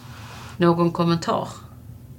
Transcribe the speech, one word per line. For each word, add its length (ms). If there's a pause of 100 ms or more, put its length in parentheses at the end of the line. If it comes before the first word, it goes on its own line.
(580)
Någon 340
kommentar? 560 (720)